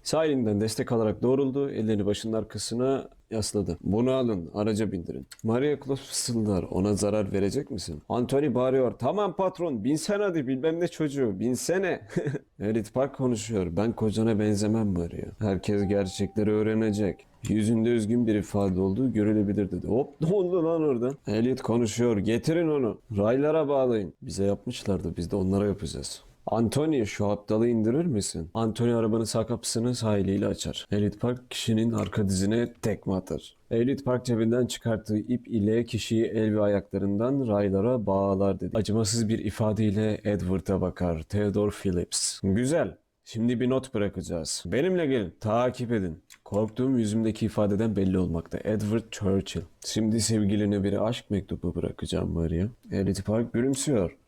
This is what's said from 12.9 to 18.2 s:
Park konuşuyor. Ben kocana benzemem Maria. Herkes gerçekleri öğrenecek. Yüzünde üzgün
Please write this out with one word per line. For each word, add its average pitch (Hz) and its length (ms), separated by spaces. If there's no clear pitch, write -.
Park 135 220
konuşuyor. 107 600
Ben 110 160
kocana 110 460
benzemem 107 480
Maria. 87 420
Herkes 101 500
gerçekleri 101 640
öğrenecek. 107 760
Yüzünde 110 400
üzgün 117 380